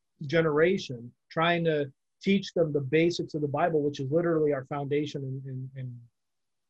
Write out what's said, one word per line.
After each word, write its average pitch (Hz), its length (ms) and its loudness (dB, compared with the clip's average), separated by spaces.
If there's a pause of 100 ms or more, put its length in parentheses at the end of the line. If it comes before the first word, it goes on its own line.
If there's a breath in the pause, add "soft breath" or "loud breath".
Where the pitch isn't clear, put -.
(260)
generation, 151 840 2 (180)
trying 170 360 2
to 151 200 2 (380)
teach 196 300 2
them 165 200 2
the 147 80 2
basics 160 540 0
of 151 60 -2
the 147 60 -2
Bible, 151 360 0
which 143 160 -2
is 135 120 -4
literally 156 420 2
our 135 120 -4
foundation 147 580 -4
in, 135 280 -8
in, 131 180 -10 (100)
in 123 160 -10 (760)